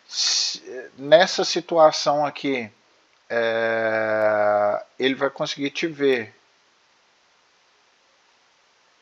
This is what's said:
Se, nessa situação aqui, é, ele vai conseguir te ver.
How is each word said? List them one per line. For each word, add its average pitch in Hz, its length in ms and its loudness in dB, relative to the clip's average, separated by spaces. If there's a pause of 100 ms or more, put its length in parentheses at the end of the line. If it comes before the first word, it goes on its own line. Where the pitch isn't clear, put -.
Se, - 540 -2 (360)
nessa 160 460 4
situação 156 800 2
aqui, 131 440 -4 (600)
é, 110 1600 0 (140)
ele 131 160 2
vai 135 140 -2
conseguir 143 420 -6
te - 160 -6
ver. 135 480 -2 (2750)